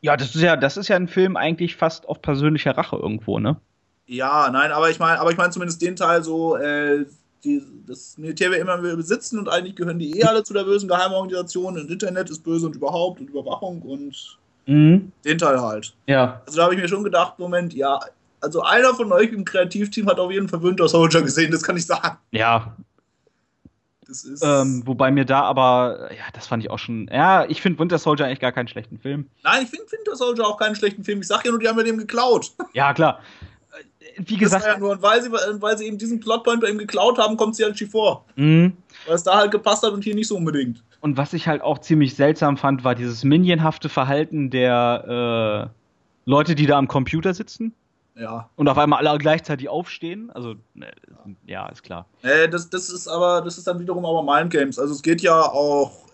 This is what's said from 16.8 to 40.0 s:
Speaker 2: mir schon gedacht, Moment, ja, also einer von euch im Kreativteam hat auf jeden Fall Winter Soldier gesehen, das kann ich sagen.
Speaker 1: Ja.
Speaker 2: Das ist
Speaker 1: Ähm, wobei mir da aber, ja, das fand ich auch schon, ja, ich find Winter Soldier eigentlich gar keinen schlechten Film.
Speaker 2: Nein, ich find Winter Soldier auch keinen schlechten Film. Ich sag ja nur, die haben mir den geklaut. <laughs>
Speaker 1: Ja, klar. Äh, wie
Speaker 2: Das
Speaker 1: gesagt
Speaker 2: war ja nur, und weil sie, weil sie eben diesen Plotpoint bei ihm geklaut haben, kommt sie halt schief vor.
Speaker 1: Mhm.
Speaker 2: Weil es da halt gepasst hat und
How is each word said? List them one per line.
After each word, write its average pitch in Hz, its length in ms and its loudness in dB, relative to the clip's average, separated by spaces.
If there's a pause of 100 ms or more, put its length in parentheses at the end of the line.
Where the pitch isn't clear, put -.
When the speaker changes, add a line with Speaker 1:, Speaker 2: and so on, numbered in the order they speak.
Speaker 2:
mir 175 80 -2
schon 202 140 -2
gedacht, 180 360 0
Moment, 175 340 -4
ja, 139 260 -2 (420)
also 156 200 -4
einer 247 320 4
von 233 200 -2
euch 220 180 4
im 196 140 -6
Kreativteam 202 600 -2
hat 180 120 2
auf 180 120 0
jeden 196 180 -2
Fall 170 120 -6
Winter 180 280 2
Soldier 165 340 6
gesehen, 156 280 0
das 160 120 -2
kann 185 140 -2
ich 170 100 -6
sagen. 170 300 -2 (140)
Speaker 1:
Ja. 113 440 0 (1300)
Speaker 2:
Das - 160 -18
ist 139 180 -10
Speaker 1:
Ähm, 135 440 2
wobei 131 260 2
mir 139 140 4
da 135 160 2
aber, 127 720 2
ja, - 180 -18
das - 160 -18
fand 113 160 -4
ich - 60 -8
auch 104 100 -8
schon, 113 320 -8
ja, 170 340 6
ich - 160 -6
find 175 160 0
Winter 170 200 0
Soldier 147 280 0
eigentlich 131 140 -4
gar 127 140 -2
keinen 120 160 -6
schlechten 113 300 -14
Film. 139 280 -8 (160)
Speaker 2:
Nein, 226 200 2
ich 240 60 -8
find 339 220 -16
Winter 427 240 -6
Soldier 240 320 0
auch 208 100 -2
keinen 214 180 0
schlechten 202 280 -4
Film. 208 160 -4
Ich 175 80 -10
sag 214 160 0
ja 240 80 0
nur, 233 80 0
die 220 80 0
haben 226 80 0
mir 226 80 2
den 226 140 0
geklaut. 233 540 0 (120)
<laughs> - 100 -16
Speaker 1:
Ja, 139 200 2
klar. 151 260 2 (520)
Äh, - 120 -20 (340)
wie 196 180 -6
Speaker 2:
Das 190 40 -4
Speaker 1:
gesagt 190 260 2
Speaker 2:
war 214 80 2
ja 196 60 -4
nur, 202 120 -2
und 196 100 -6
weil 214 200 4
sie, 247 100 -8
weil 208 460 -2
sie 214 100 -8
eben 214 100 -8
diesen 226 240 -6
Plotpoint 233 400 0
bei 202 80 0
ihm 214 80 -4
geklaut 208 400 2
haben, 220 180 2
kommt 220 220 0
sie 220 80 2
halt 208 120 -4
schief 202 140 -10
vor. 208 320 0 (140)
Speaker 1:
Mhm. 160 400 6 (300)
Speaker 2:
Weil 160 80 2
es 175 80 -2
da 185 120 4
halt 208 160 4
gepasst 208 320 0
hat 220 80 2
und 202 140 -6